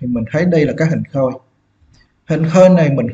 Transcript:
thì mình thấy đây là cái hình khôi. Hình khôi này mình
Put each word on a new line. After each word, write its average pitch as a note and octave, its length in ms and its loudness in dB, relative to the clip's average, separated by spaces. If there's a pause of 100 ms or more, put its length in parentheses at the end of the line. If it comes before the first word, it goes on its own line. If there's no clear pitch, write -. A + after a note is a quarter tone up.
thì B2+ 60 -10
mình A#2+ 240 -4
thấy D#3 140 -2
đây E3 200 2
là B2 120 -2
cái D#3+ 120 -2
hình D#3+ 140 -4 (100)
khôi. C3 200 -2 (920)
Hình D#3+ 220 -2
khôi F#3 200 6
này E3+ 220 4
mình B2 220 -2